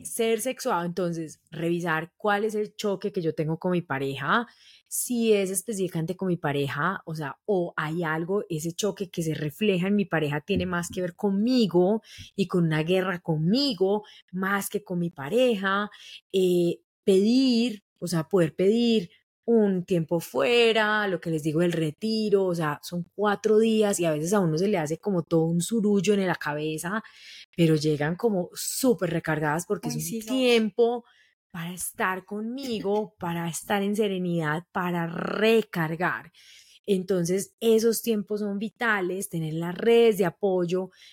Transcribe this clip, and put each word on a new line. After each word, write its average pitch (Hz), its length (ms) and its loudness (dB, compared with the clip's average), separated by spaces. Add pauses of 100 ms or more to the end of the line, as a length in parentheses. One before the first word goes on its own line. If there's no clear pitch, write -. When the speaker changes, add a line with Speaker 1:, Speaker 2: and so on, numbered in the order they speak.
Speaker 1:
ser 226 340 -2
sexuado, 226 460 -2
entonces, 170 560 -4 (100)
revisar 165 640 -2
cuál 208 300 0
es 214 100 -2
el 208 220 -4
choque 202 340 -4
que 196 100 -4
yo 160 140 -2
tengo 160 240 -4
con 180 140 -2
mi 175 80 0
pareja, 139 680 0 (400)
si 226 460 0
es 196 160 2
específicamente 185 680 -4
con 190 140 -4
mi 175 80 0
pareja, 143 680 -2
o 160 100 -10
sea, 147 300 -8
o 180 300 0
hay 160 300 -4
algo, 170 420 -2
ese 165 240 -6
choque 190 380 -6
que 170 140 -4
se 160 100 -2
refleja 175 540 -2
en 208 100 2
mi 202 80 0
pareja 151 340 -2
tiene 180 260 -2
más 175 220 -4
que 185 140 -8
ver 180 140 -6
conmigo 208 840 2 (320)
y 190 140 -2
con 180 160 2
una 156 200 2
guerra 185 360 0
conmigo, 196 840 0 (260)
más 196 380 -2
que 202 160 -6
con 175 140 -4
mi 170 100 -2
pareja, 196 800 0 (420)
eh, 180 480 2 (260)
pedir, 226 800 4 (160)
o 175 80 -6
sea, 165 220 -2
poder 170 260 2
pedir 220 540 2 (360)
un 208 380 4
tiempo 170 380 0
fuera, 226 880 2
lo 175 100 -2
que 175 100 -8
les 156 140 0
digo, 156 180 0
el 175 120 2
retiro, 196 720 0
o 175 100 0
sea, 151 260 -2
son 175 320 -8
cuatro 208 460 2
días 214 400 2
y 170 60 0
a 160 60 2
veces 156 200 -2
a 214 80 2
uno 160 180 2
se 196 120 0
le 202 80 2
hace 160 220 -2
como 180 240 -2
todo 165 200 2
un 165 160 0
surullo 208 540 2
en 196 120 0
la 170 100 0
cabeza, 156 680 -6 (540)
pero 160 180 4
llegan 151 400 0
como 190 380 -2
súper - 560 0
recargadas 156 560 -2
porque 180 240 -6
es 147 60 -6
Speaker 2:
Ay, 151 40 -6
Speaker 1:
un 156 60 -6
Speaker 2:
sí, 220 160 -8
Sofi. 220 120 -6
Speaker 1:
tiempo 240 720 2 (480)
para 170 220 -10
estar 185 500 -6
conmigo, 214 920 -4
<laughs> - 40 -20
para 170 300 -4
estar 196 340 -4
en 202 140 -2
serenidad, 175 760 0
para 175 360 -2
recargar. 170 1200 0 (540)
Entonces, 185 720 0
esos 226 420 4
tiempos 214 380 -2
son 202 200 -4
vitales, 196 680 -2
tener 160 280 -4
las 170 200 -4
redes 233 440 6
de 196 60 4
apoyo 185 640 0 (240)